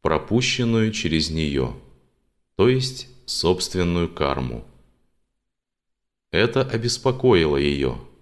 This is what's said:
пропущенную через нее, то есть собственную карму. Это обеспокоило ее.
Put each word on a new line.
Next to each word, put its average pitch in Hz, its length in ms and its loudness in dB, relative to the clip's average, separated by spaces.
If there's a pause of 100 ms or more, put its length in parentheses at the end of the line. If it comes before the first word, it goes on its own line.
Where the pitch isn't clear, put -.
пропущенную 113 880 0
через 80 380 -2
нее, 69 500 -2 (760)
то 110 140 4
есть - 380 -2 (180)
собственную 87 880 0
карму. 67 520 -4 (1700)
Это 117 300 0
обеспокоило 117 960 2
ее. 69 420 0 (220)